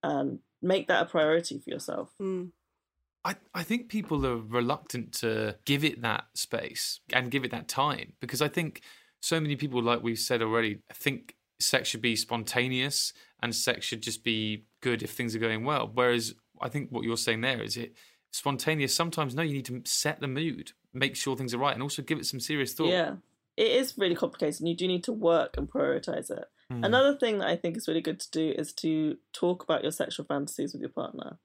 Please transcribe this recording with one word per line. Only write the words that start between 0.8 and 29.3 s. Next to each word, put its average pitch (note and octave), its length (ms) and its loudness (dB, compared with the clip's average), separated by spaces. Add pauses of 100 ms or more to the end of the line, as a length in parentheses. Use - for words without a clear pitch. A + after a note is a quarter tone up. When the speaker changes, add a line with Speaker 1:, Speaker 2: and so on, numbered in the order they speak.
Speaker 1:
that E3+ 160 6
a - 20 4
priority D#3+ 540 2
for - 100 -12
yourself. - 420 -6 (100)
Speaker 2:
Mm. F#3 300 -4 (720)
Speaker 3:
I, - 120 -4 (200)
I F3 80 -6
think A#3+ 260 -2
people D#3 360 0
are B2 120 2
reluctant A#2+ 760 -2
to G#2+ 520 0
give C#3 180 4
it B2 200 0
that A2 220 0 (100)
space - 640 -4 (120)
and B2 200 2
give C3+ 120 0
it A#2+ 80 -2
that A#2 160 -8
time, - 520 0
because A#2+ 220 -2
I D3+ 60 4
think D#3+ 340 -4 (380)
so E3 200 0
many D3 160 0
people, B2+ 260 0
like A#2 220 2
we've A#2 160 0
said A#2 240 2
already, A2 360 2 (140)
think - 420 -4 (240)
sex - 300 2
should A2 120 -4
be A#2 140 2
spontaneous B2+ 960 0 (280)
and A#2 140 -2
sex - 300 0
should A2+ 160 -4
just - 220 -6
be G#2+ 420 -2 (160)
good A#2 200 0
if A2+ 100 -6
things A#2 240 -4
are A2+ 40 -2
going A2+ 240 0
well. B2+ 280 0
Whereas A#2+ 440 2 (260)
I B2 80 -2
think C#3+ 220 -4
what A#2 120 -4
you're A#2 140 0
saying A2+ 240 0
there B2 220 0
is G#2+ 140 -4
it A#2 180 -10 (360)
spontaneous. C#3+ 640 0
Sometimes, D#3+ 400 0
no, D3 80 -2
you D#3 120 0
need C3+ 120 -4
to B2 200 -8
set - 340 0
the D3 80 -4
mood, C#3 460 -4 (200)
make C3+ 220 0
sure C3+ 200 0
things B2 180 -4
are A#2+ 60 -2
right, C#3 140 2
and A2+ 80 -4
also C#3 220 -4
give D#3 160 -2
it - 80 -4
some C3 120 -4
serious C#3 340 -2
thought. D#3+ 160 2
Speaker 1:
Yeah, E3+ 260 2 (420)
it A3 140 4
is B3+ 260 2
really F3+ 180 4
complicated, E3 440 -2
and E3 100 0
you E3+ 60 0
do F3+ 120 0
need F3+ 180 0
to A#3 80 -2
work E3+ 440 4
and D3 100 -2
prioritise C#3+ 640 -2
it. - 160 -6 (240)
Speaker 3:
Hmm. A#2+ 140 -4
Speaker 1:
Another C4 340 6
thing A3+ 220 2
that F#3+ 80 0
I E3+ 80 2
think E3+ 220 -2
is - 100 -6
really D#3+ 140 0
good D#3+ 180 -4
to - 120 -10
do D#3+ 260 0
is D3 160 -4
to D#3 440 0 (160)